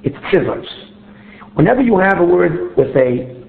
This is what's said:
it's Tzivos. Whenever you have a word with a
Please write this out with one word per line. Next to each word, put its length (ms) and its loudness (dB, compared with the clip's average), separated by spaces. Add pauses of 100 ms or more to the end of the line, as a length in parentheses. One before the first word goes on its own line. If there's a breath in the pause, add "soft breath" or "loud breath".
it's 120 -2
Tzivos. 500 -2 (880 loud breath)
Whenever 260 4
you 160 2
have 220 2
a 60 4
word 520 0
with 180 0
a 540 -2